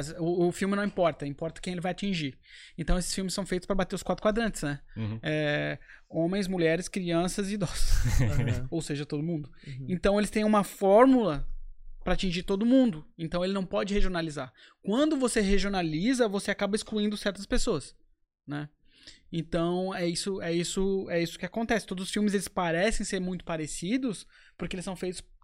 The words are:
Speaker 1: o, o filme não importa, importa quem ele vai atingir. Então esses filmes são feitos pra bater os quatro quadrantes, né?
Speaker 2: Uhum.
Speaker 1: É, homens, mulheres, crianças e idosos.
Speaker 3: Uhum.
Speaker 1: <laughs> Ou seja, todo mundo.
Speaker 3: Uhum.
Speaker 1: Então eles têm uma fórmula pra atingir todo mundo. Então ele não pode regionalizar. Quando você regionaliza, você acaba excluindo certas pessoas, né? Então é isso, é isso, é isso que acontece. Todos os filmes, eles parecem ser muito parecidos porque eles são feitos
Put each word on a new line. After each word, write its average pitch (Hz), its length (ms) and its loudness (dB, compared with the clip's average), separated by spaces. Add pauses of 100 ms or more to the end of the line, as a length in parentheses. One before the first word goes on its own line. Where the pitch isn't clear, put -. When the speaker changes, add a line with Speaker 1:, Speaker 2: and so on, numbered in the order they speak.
(200)
Speaker 1:
o, 175 280 2
o 175 40 2
filme 196 240 -2
não 202 80 0
importa, 175 420 0
importa 151 340 -8
quem 180 140 -8
ele 180 80 -8
vai 180 120 -2
atingir. 175 440 -4 (400)
Então 165 200 2
esses 175 160 -2
filmes 190 200 -4
são 196 120 -4
feitos 180 200 -4
pra 202 100 0
bater 190 200 -2
os - 80 -6
quatro 180 180 -4
quadrantes, 214 400 0
né? 143 200 -4 (140)
Speaker 2:
Uhum. 110 280 -6
Speaker 1:
É, 147 560 -2 (280)
homens, 175 400 -2
mulheres, 170 400 2
crianças 180 640 -2
e 208 60 -4
idosos. - 480 4 (160)
Speaker 3:
Uhum. 120 480 2
Speaker 1:
<laughs> - 20 -6
Ou 165 140 -2
seja, 147 240 -6
todo 147 160 -2
mundo. 160 260 -4 (160)
Speaker 3:
Uhum. 131 240 -10
Speaker 1:
Então 196 300 2
eles 208 100 0
têm 214 140 0
uma 214 200 4
fórmula 202 840 6 (560)
pra 180 100 2
atingir 180 300 0
todo 196 240 0
mundo. 240 360 4 (140)
Então 170 260 -4
ele 190 100 0
não 196 120 -2
pode 202 300 -2
regionalizar. 165 580 0 (300)
Quando 285 340 2
você 240 240 2
regionaliza, 196 880 2
você 202 240 -2
acaba 196 240 -2
excluindo 214 420 -2
certas 196 300 -6
pessoas, - 480 0 (500)
né? 147 240 -8 (640)
Então 175 640 -2
é 175 120 -2
isso, 190 340 -4
é 170 120 -2
isso, 190 560 0
é 170 120 0
isso 170 180 -4
que - 60 -10
acontece. 226 420 -2
Todos 190 180 -8
os - 60 -10
filmes, 208 220 0
eles 196 140 0
parecem 185 580 0
ser 196 140 -4
muito 180 240 -6
parecidos 180 840 -4 (300)
porque 180 180 -8
eles 175 100 -8
são 190 100 -8
feitos 180 280 -6 (200)